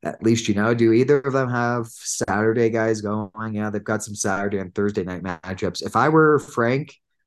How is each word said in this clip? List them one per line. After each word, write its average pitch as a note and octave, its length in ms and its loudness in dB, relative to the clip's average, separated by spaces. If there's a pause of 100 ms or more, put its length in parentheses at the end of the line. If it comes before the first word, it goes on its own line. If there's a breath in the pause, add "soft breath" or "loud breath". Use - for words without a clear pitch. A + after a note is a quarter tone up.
at - 220 -8
least, A2+ 240 2
you G#2 80 2
know, G#2+ 180 2
do A#2 180 4
either C3 280 4
of C3 140 -4
them C3 160 0
have A#2+ 380 -2
Saturday A2+ 840 0
guys A2+ 300 0
going? G#2+ 520 -6
Yeah, G#2+ 160 -2
they've G2+ 140 -6
got G#2+ 200 -2
some G#2+ 120 -12
Saturday G2 420 -2
and F#2 160 -8
Thursday G2+ 300 -2
night F2+ 180 -8
matchups. F#2 640 -6
If G2+ 100 -6
I A#2+ 140 4
were D#3 300 6
Frank C3 560 -2 (320)